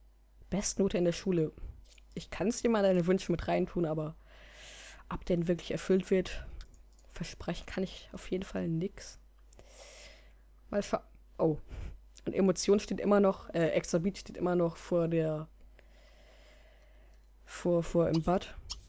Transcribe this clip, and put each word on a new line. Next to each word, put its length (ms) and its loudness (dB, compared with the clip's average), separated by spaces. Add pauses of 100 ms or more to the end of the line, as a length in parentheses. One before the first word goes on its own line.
(500)
Bestnote 480 0
in 80 2
der 60 4
Schule. 400 0 (600)
Ich 160 -10
kann's 320 -2
dir 80 2
mal 140 4
deine 240 4
Wünsche 240 2
mit 160 -2
reintun, 380 0
aber 300 -4 (920)
ob 160 -6
der 120 2
denn 100 0
wirklich 240 0
erfüllt 400 2
wird, 340 0 (680)
versprechen 540 -8
kann 180 -4
ich 300 -8
auf 180 -12
jeden 120 -2
Fall 240 -4
nix. 520 -4 (1500)
Mal 120 0
scha-, 220 -2 (340)
oh. 200 2 (680)
Und 80 -2
Emotion 460 4
steht 200 -6
immer 200 4
noch, 340 2
äh, 160 2
Extra 300 0
Beat 180 -2
steht 200 -14
immer 180 0
noch 220 0
vor 300 0
der, 400 0 (2000)
vor, 380 2
vor 260 4
im 140 2
Bad. 320 0 (340)